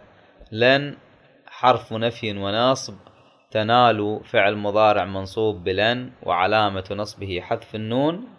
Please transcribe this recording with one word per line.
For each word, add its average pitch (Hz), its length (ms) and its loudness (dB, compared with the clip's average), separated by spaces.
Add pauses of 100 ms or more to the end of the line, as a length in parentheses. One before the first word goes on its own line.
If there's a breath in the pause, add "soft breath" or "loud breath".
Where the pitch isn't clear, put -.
(520 soft breath)
لن 135 440 2 (500)
حرف 120 460 0
نفي 113 400 -4
ونصب، 107 600 -2 (560 soft breath)
تنال 107 760 2
فعل 104 320 2
مضارع 104 480 2
منصوب 95 600 -4
بلن، 113 460 -2 (120)
وعلامة 98 680 0
نصبه 98 500 -8
حذف - 340 -8
النون. 135 540 -2 (100)